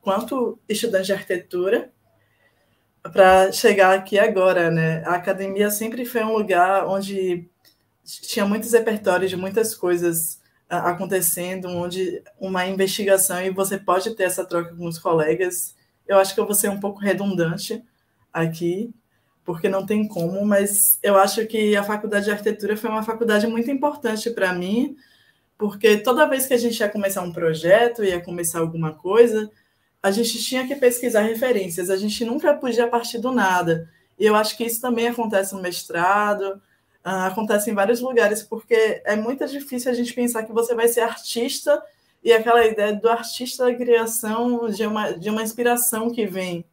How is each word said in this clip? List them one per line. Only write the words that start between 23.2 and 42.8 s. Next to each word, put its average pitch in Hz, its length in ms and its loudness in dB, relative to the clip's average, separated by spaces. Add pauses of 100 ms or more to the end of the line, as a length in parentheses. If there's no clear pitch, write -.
muito 233 240 -2
importante 262 580 -2
pra 190 240 0
mim, 202 420 -2 (640)
porque 214 400 2
toda 262 300 4
vez 269 180 0
que - 80 0
a 240 40 4
gente 233 220 0
ia 208 100 0
começar 196 320 -4
um 175 120 -6
projeto, 175 680 2
ia 180 180 0
começar 175 380 -6
alguma 165 340 -4
coisa, 214 560 2 (520)
a 196 100 2
gente 226 300 -2
tinha 254 260 -4
que 277 80 -4
pesquisar 247 460 2
referências, 208 680 -2
a 190 80 2
gente 208 280 -4
nunca 294 280 2
podia 240 340 0
partir 233 320 -4
do 247 120 -2
nada. 180 580 0 (280)
E 196 80 0
eu 214 100 6
acho 214 220 0
que 233 60 -4
isso 226 180 -4
também 240 260 0
acontece 214 460 -2
no 190 80 -10
mestrado, 196 1000 -2 (420)
ah, 185 240 -2
acontece 208 420 0
em 214 40 -2
vários 233 280 2
lugares, 226 420 0
porque 220 640 0
é 208 100 0
muito 240 320 -4
difícil 262 440 -6
a - 20 0
gente 240 200 -4
pensar 233 300 -2
que 220 80 -12
você 233 240 -2
vai 233 120 2
ser 233 140 2
artista, 269 800 -2 (420)
e 226 80 4
aquela 226 340 6
ideia 214 280 0